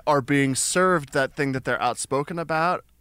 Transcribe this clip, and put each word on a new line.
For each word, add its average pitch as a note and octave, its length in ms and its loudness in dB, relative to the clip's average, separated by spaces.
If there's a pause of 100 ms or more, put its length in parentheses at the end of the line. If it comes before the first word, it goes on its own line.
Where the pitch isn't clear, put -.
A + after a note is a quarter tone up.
are C#3+ 140 4
being C3+ 340 2
served F3+ 560 2
that C3+ 240 0
thing C#3 160 -2
that C3 140 -4
they're B2 160 -2
outspoken C3+ 580 -4
about D#3+ 460 -2 (160)